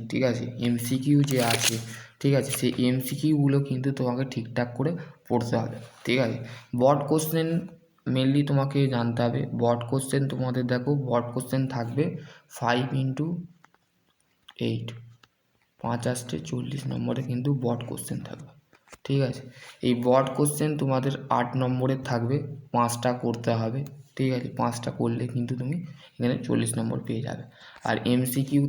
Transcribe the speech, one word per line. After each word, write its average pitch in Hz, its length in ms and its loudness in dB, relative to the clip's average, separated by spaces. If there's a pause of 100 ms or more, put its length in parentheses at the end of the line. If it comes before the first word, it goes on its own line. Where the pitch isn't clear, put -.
(100)
ঠিক 127 200 0
আছে? 120 140 -2 (220)
এমসিকিউ 131 520 2 (120)
যে 131 80 2 (160)
আছে, 117 220 2 (440)
ঠিক 139 180 4
আছে? 120 200 0
সেই 123 140 2 (160)
এমসিকিউগুলো 139 720 2 (100)
কিন্তু 131 200 -2 (100)
তোমাকে 127 340 0
ঠিকঠাক 120 360 -2 (100)
করে 143 120 0 (380)
পড়তে 120 340 0
হবে, 113 140 -8 (280)
ঠিক 123 200 2
আছে? 113 140 -2 (440)
বড 143 160 8 (120)
কোশ্চেন 160 380 2 (680)
mainly 135 360 4
তোমাকে 139 280 2 (160)
জানতে 117 320 0
হবে। 135 140 0 (220)
বড 120 180 4 (100)
কোশ্চেন 135 320 0 (100)
তোমাদের 127 400 -2
দেখো, 123 180 0 (180)
বড 120 240 2
কোশ্চেন 135 300 0 (120)
থাকবে 123 300 0 (540)
ফাইভ 123 260 2 (180)
into 135 240 0 (1400)
এইট, 113 200 -4 (920)
পাঁচ 120 220 -2 (100)
আসতে - 240 -6 (140)
চল্লিশ 123 320 -6 (100)
নম্বরে 120 380 -2
কিন্তু 123 200 -2 (140)
বড 117 240 0
কোশ্চেন - 300 -8 (100)
থাকবে, - 220 -14 (560)
ঠিক 139 220 2
আছে? - 140 -8 (460)
এই 123 60 4 (120)
বড 131 200 6 (100)
কোশ্চেন 151 340 2 (120)
তোমাদের 135 320 0 (240)
আট 120 100 2 (140)
নম্বরে 127 340 2 (140)
থাকবে, 120 260 0 (380)
পাঁচটা 120 360 2 (140)
করতে 117 260 0 (100)
হবে, 113 200 -2 (360)
ঠিক 135 200 2
আছে? 123 120 -4 (120)
পাঁচটা 120 300 -2 (100)
করলে 120 240 0 (100)
কিন্তু 120 260 -2
তুমি 135 160 -4 (400)
এখানে 123 200 0 (100)
চল্লিশ 117 320 2
নম্বর 113 280 -2
পেয়ে 113 200 -2
যাবে। - 180 -8 (440)
আর 113 80 2 (180)
এমসিকিউ 131 540 2